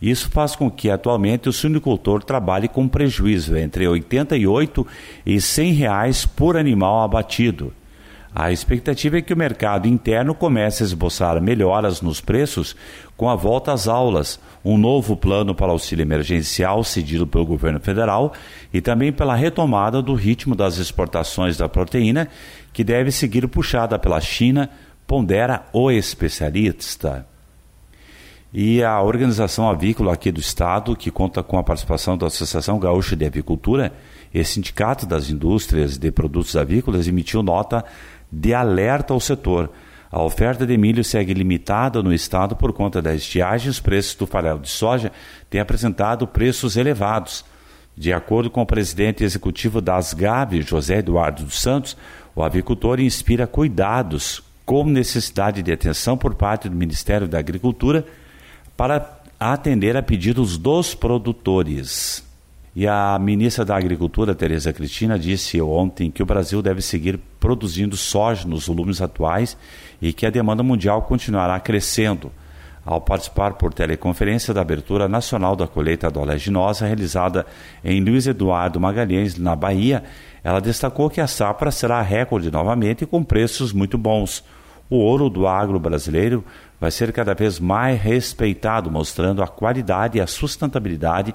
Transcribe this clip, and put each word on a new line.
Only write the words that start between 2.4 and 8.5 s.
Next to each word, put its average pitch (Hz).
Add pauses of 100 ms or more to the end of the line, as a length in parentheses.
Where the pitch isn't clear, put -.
com 131
prejuízo 101
entre 80
oitenta 123
e 101
oito 131 (400)
e 98
cem 160
reais 120
por 165
animal 110
abatido. 104 (640)
A 82